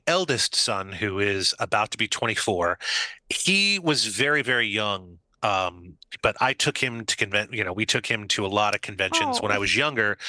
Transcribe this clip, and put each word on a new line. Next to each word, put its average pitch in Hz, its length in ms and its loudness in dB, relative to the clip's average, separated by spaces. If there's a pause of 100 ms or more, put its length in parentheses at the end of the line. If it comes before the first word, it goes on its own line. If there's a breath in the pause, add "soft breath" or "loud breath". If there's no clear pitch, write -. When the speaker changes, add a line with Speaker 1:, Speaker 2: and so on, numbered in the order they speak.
Speaker 1:
eldest 165 480 2
son, 98 380 0
who 98 280 -2
is 98 400 2
about 107 320 0
to - 60 -10
be 113 100 0
twenty-four, 92 680 0 (500 loud breath)
he 196 500 2
was 156 280 2
very, 139 360 2
very 120 240 2
young. 98 520 -2 (240)
Um, 90 560 -2 (240)
but 107 180 2
I 131 140 2
took - 240 0
him 117 260 -2
to - 120 0
conven-, 104 360 0
you 110 100 -2
know, 90 120 -2
we 107 120 0
took 120 200 0
him 107 220 -2
to 101 180 0
a - 20 0
lot 104 260 2
of 101 60 -2
conventions 98 600 -2
when 104 100 0
I 101 40 2
Speaker 2:
Oh. 101 40 0
Speaker 1:
was 98 160 2
younger. 117 400 0 (120 loud breath)